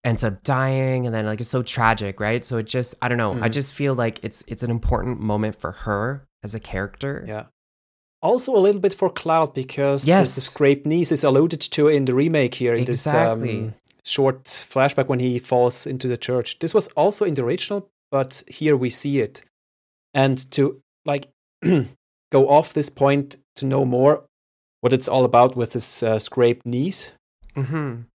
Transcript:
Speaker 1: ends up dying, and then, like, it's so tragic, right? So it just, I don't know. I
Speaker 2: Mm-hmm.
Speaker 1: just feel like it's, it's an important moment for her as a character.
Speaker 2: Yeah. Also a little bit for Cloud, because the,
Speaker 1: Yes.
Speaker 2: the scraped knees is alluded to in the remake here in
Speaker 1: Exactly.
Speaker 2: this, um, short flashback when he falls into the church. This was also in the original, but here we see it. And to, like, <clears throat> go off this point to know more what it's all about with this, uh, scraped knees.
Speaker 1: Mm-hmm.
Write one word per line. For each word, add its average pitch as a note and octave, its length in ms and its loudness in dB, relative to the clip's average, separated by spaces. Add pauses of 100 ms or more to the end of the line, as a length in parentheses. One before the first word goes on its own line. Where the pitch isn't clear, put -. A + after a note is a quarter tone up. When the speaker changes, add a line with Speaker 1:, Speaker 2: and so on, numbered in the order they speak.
Speaker 1:
ends A#2 200 -2
up G2+ 180 -6
dying, C3 640 -2
and A2+ 80 -4
then, A2 120 -2
like, G#2+ 140 -4
it's A#2 80 -8
so B2+ 140 -4
tragic, A2 580 0
right? A2+ 240 -2
So A#2+ 140 -6
it A2+ 60 -4
just, B2 360 -6
I B2 80 -4
don't A#2+ 100 -2
know. G#2+ 140 -2
I - 40 -4
Speaker 2:
Mm-hmm. A2+ 140 -2
Speaker 1:
just C3+ 220 -4
feel C#3 220 -2
like A2+ 300 -4
it's, - 240 -10
it's A#2 160 -10
an A#2+ 60 -4
important A#2 500 -2
moment G#2+ 360 -2
for - 160 -8
her A2+ 540 -6 (160)
as G#2+ 140 -12
a G#2+ 40 -8
character. G2+ 640 -8
Speaker 2:
Yeah. G#2+ 180 -10 (760)
Also B3 360 0
a - 20 6
little G3+ 220 4
bit F#3+ 140 0
for F#3 160 0
Cloud, D#3+ 440 -2
because C#3 480 -2
the, C#3+ 80 2
Speaker 1:
Yes. F3+ 240 4
Speaker 2:
the C3 80 -2
scraped C#3+ 440 2
knees D#3+ 260 0
is D3+ 120 2
alluded D3+ 360 2
to - 280 2
in C#3+ 160 4
the B2+ 100 0
remake C#3+ 420 2
here A#2+ 180 0
in A#2 80 0
Speaker 1:
Exactly. A#2+ 800 0
Speaker 2:
this, A2+ 60 -6
um, A2 60 -10 (300)
short C3+ 400 0
flashback - 640 0
when C3 120 0
he B2 180 -2
falls B2 480 0
into C3 220 -6
the A#2+ 80 -2
church. - 420 -4
This E3 160 -4
was G#3 140 2
also G3+ 360 0
in E3 100 -2
the C3 100 -2
original, F#3+ 440 -4 (220)
but C3 380 -2
here D3+ 280 0
we B2 140 -2
see C#3 300 -2
it. - 220 -6 (720)
And C3+ 220 2 (160)
to, - 280 0 (260)
like, C#3+ 220 -4 (180)
<clears throat> - 160 -20
go - 840 0
off D3+ 260 4
this D3+ 160 0
point C#3 460 0 (200)
to - 100 -8
know C3+ 180 2
more C3 400 4 (580)
what B2 100 4
it's B2+ 160 2
all C3 160 4
about B2 320 6
with A#2 160 -2
this, - 300 -2
uh, A2 160 2
scraped A#2+ 480 0
knees. C3 460 -4 (440)
Speaker 1:
Mm-hmm. C3+ 460 -6 (120)